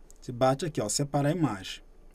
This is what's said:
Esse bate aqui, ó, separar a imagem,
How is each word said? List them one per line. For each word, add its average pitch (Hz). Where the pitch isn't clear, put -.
Esse -
bate 131
aqui, 143
ó, 104
separar 143
a -
imagem, 117